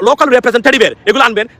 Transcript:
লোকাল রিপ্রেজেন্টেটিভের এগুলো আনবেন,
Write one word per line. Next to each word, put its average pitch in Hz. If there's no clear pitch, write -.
লোকাল 277
রিপ্রেজেন্টেটিভের 247
এগুলো 220
আনবেন, 226